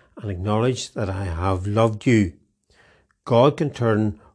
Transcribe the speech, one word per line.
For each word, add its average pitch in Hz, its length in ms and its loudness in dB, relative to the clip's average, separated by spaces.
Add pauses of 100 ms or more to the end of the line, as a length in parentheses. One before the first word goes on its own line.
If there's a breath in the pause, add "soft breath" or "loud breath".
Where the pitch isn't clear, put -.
(180 soft breath)
and 104 120 -10
acknowledge 107 640 -2
that 107 160 -4
I 98 160 -6
have 92 400 -4
loved 110 400 0
you." 110 280 4 (920 soft breath)
God 135 340 4
can 147 120 -2
turn 107 500 0 (160 soft breath)